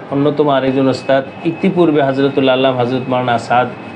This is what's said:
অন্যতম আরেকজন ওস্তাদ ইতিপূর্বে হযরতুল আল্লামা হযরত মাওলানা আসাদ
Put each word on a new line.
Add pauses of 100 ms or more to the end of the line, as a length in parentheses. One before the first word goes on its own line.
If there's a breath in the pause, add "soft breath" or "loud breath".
(100)
অন্যতম
আরেকজন
ওস্তাদ (200)
ইতিপূর্বে
হযরতুল
আল্লামা
হযরত
মাওলানা
আসাদ (280)